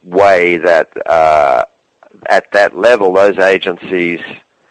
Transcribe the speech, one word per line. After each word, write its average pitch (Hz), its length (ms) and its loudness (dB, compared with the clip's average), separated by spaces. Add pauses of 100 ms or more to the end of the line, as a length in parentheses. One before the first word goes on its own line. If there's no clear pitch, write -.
way 90 520 2
that, 82 320 0 (180)
uh, 76 600 0 (600)
at 98 260 -2
that 101 220 0
level, 101 380 0
those 95 260 2
agencies, 90 840 -4 (500)